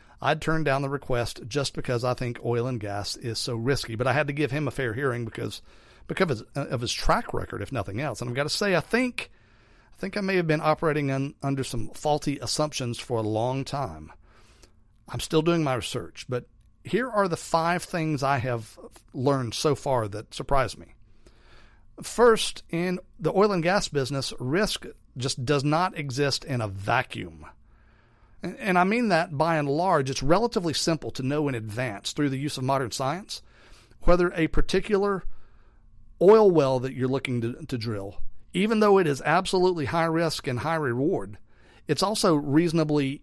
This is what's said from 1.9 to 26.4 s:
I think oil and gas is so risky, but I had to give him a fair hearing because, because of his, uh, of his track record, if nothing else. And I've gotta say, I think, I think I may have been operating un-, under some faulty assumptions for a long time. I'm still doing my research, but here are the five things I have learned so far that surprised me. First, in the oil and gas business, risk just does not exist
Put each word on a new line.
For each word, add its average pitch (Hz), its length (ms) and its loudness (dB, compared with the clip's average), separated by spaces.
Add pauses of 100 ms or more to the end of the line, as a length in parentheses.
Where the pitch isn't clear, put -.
I 123 100 0
think 120 300 -6
oil 120 220 0
and 131 120 -4
gas 101 380 -6
is 113 220 -8
so 123 180 -4
risky, 123 380 -2
but 123 120 -2
I 127 60 4
had 143 140 0
to 143 80 -4
give 147 160 0
him 143 180 -2
a - 20 -4
fair 120 220 -4
hearing 120 320 -2
because, 110 380 -8 (460)
because 165 160 -2
of 180 40 4
his, 113 140 -2 (120)
uh, 143 140 -4
of 123 140 -4
his 117 100 -4
track - 400 2
record, 98 300 -6
if - 100 -8
nothing 101 280 -6
else. 139 200 -6
And 123 80 -6
I've 120 80 -6
gotta 143 140 -2
say, 202 260 0
I 156 40 2
think, 247 500 -2 (640)
I - 20 -20
think 190 220 -6
I - 20 -2
may 196 160 0
have 175 100 2
been 156 140 2
operating 151 500 0
un-, 135 320 -2
under 139 220 -2
some - 300 -4
faulty 151 440 -2
assumptions 127 600 -4
for 120 200 -4
a 110 40 0
long 117 420 -2
time. 98 480 -8 (960)
I'm 120 120 -8
still 160 200 0
doing 165 240 2
my 131 100 0
research, 104 540 -8
but 123 160 -4 (400)
here 240 240 0
are 208 180 2
the 165 120 -2
five 170 440 0
things 156 400 -2
I 139 160 2
have 120 400 -6 (360)
learned 131 400 0
so 151 200 2
far 123 320 0
that 107 280 -12
surprised 135 440 0
me. - 160 -20 (1080)
First, - 640 4
in 180 300 -2 (200)
the 156 140 0
oil 202 200 4
and 175 100 2
gas 185 260 0
business, 139 500 -2
risk 156 460 -2 (320)
just 131 300 -4
does 143 180 2
not 170 340 0
exist 143 460 -2